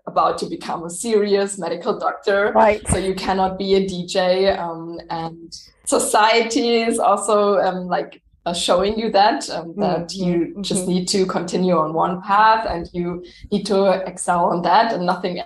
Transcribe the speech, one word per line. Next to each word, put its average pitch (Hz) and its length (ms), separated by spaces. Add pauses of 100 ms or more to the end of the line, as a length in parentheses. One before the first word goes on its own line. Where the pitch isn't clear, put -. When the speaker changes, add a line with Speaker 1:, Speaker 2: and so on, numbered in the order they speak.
Speaker 1:
about 170 320
to - 80
become 160 360
a 170 60
serious 202 720
medical 170 400
doctor. 196 560
Speaker 2:
Right. 214 340
Speaker 1:
So - 80
you 190 160
cannot 190 460
be 196 160
a 190 120
D 175 200
J." 185 420
Um, 170 500 (120)
and 165 420 (320)
society 226 960
is 226 160
also, 208 640
um, 185 280
like, - 320 (280)
uh, 175 60
showing 196 440
you 220 140
that, 214 400
um, 170 240
Speaker 2:
Mm, 202 60
Speaker 1:
that 170 340
you 180 180 (240)
Speaker 2:
mm, 202 60
Speaker 1:
just 190 180
Speaker 2:
mm-hmm. 180 120
Speaker 1:
need 180 160
to 190 180
continue 180 500
on 156 160
one 175 300
path 220 440
and 170 240
you 175 320 (280)
need 202 160
to 196 120 (300)
excel 180 360
on 175 180
that 208 300
and 175 120
nothing 180 400